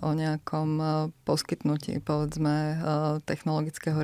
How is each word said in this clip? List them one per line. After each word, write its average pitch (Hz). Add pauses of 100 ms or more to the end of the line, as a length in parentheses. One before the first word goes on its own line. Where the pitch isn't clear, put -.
o 160
nejakom, 156 (120)
eh, 156 (380)
poskytnutí, -
povedzme, 151
eh, - (460)
technologického 156